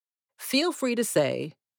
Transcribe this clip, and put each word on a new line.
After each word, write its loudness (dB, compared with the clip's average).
feel 0
free -2
to 0
say, 0